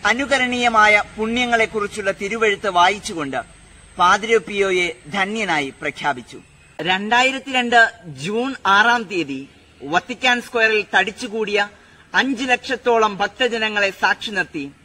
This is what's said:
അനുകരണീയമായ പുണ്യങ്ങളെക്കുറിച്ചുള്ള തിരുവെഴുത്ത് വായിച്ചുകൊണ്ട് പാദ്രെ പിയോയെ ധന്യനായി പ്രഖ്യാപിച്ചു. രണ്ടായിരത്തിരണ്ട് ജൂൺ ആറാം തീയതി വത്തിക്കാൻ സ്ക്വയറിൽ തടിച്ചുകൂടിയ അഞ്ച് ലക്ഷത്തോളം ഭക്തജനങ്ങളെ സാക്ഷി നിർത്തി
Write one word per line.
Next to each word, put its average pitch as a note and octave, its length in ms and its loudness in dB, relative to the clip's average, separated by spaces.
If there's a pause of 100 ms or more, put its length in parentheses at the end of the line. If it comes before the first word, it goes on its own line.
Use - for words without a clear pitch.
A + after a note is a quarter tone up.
(120)
അനുകരണീയമായ A#3+ 920 2 (140)
പുണ്യങ്ങളെക്കുറിച്ചുള്ള A3 920 -2 (100)
തിരുവെഴുത്ത് G#3 480 -2
വായിച്ചുകൊണ്ട് F3 720 0 (580)
പാദ്രെ G#3 380 4
പിയോയെ F#3+ 500 0 (280)
ധന്യനായി F#3+ 540 -2 (120)
പ്രഖ്യാപിച്ചു. C#3 580 -6 (400)
രണ്ടായിരത്തിരണ്ട് A#3+ 1000 2 (420)
ജൂൺ A3+ 260 -4 (160)
ആറാം A3 380 4
തീയതി D3+ 380 -6 (400)
വത്തിക്കാൻ A3 600 -2
സ്ക്വയറിൽ A3 420 0 (120)
തടിച്ചുകൂടിയ G3+ 760 -2 (440)
അഞ്ച് A#3+ 380 0
ലക്ഷത്തോളം A#3 680 0
ഭക്തജനങ്ങളെ G#3+ 720 -2 (120)
സാക്ഷി G3+ 300 0
നിർത്തി D#3 340 -4 (200)